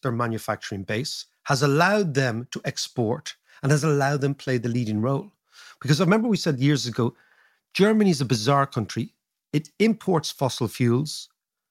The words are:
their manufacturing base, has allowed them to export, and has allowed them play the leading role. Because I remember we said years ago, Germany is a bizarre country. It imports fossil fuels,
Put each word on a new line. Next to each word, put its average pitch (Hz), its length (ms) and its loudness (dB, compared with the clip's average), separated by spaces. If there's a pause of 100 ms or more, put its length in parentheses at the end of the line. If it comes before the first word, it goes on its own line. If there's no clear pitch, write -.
their 131 80 -2
manufacturing 110 720 -4
base, 110 420 -6 (180)
has 139 200 0
allowed 170 500 2
them 123 380 -2
to - 140 -10
export, - 680 -4 (280)
and 135 80 2
has 147 120 4
allowed 143 380 0
them 139 140 -2
play 127 240 -2
the 120 100 -4
leading 107 320 -2
role. 139 300 -2 (500)
Because 135 200 2
I - 20 4
remember 220 240 4
we 202 100 2
said 143 220 -2
years 139 260 2
ago, 120 300 -2 (580)
Germany 208 380 4
is 143 100 0
a 131 40 0
bizarre 131 420 2
country. - 480 -6 (380)
It 151 160 -2 (100)
imports 190 500 2
fossil - 380 -2
fuels, 127 640 0 (420)